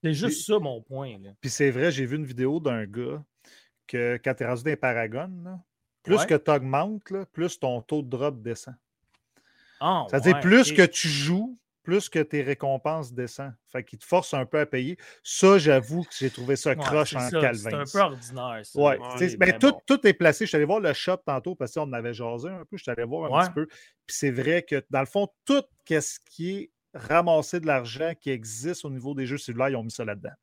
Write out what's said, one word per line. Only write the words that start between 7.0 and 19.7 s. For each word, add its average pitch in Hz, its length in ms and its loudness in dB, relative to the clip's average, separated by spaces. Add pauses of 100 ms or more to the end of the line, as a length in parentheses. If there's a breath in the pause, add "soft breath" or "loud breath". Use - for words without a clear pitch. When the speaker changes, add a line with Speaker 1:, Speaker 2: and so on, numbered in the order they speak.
Speaker 2:
là, 190 220 -8
plus 170 260 -4
ton 123 220 -4
taux 151 220 -4
de 131 60 -10
drop 131 340 -4
descend. 117 320 -10 (1040 soft breath)
Speaker 1:
Ah, 156 280 0
Speaker 2:
C'est-à-dire, 139 280 6
Speaker 1:
ouais, - 40 -4
Speaker 2:
plus 196 300 8
Speaker 1:
ok. 151 60 2
Speaker 2:
que 190 100 10
tu - 220 -2
joues, 175 500 -2 (240)
plus 196 280 -2
que 165 80 0
tes 147 240 0
récompenses 135 720 -4
descendent. 123 400 -8 (180)
Fait 127 100 -6
qu'il 110 160 -18
te - 60 -20
force 175 300 0
un 131 100 0
peu 151 160 -2
à 147 60 2
payer. 139 320 -4 (240 loud breath)
Ça, 190 340 6
j'avoue 147 460 4
que - 160 -10
j'ai 131 100 -2
trouvé 123 280 -2
ça 147 140 -2
Speaker 1:
Ouais, 135 60 2
Speaker 2:
croche 147 340 0
Speaker 1:
c'est 151 60 -6
Speaker 2:
en 123 140 -2
Speaker 1:
ça. 165 100 0
Speaker 2:
calvin. 117 300 0
Speaker 1:
C'est - 40 -4
un 143 100 -6 (160)
peu - 0 - (120)
ordinaire, 123 500 -10
ça. - 160 -8
Speaker 2:
Ouais, 143 200 4
Speaker 3:
Ouais. 120 140 -12
Speaker 2:
tu 123 60 -8
sais, 170 120 2
Speaker 1:
C'est 113 80 -8
Speaker 2:
ben, 180 100 6
Speaker 1:
bien 185 100 2
Speaker 2:
tout, 262 140 8